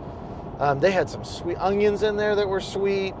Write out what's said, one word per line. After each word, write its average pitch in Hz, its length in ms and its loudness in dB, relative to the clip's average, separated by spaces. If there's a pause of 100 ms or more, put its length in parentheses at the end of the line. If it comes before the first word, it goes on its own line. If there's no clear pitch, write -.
(580)
um, 139 220 2
they 180 100 6
had 185 180 2
some 104 160 -10
sweet - 320 -6
onions 202 460 2
in 208 160 0
there 208 180 2
that 202 100 2
were 190 140 0
sweet. 196 600 0